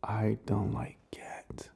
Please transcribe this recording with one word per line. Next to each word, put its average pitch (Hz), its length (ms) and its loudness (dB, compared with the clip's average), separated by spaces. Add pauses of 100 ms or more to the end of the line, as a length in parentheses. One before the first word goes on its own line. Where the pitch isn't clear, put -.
I 110 440 2
don't - 260 4
like - 260 -4 (120)
cats. - 640 -12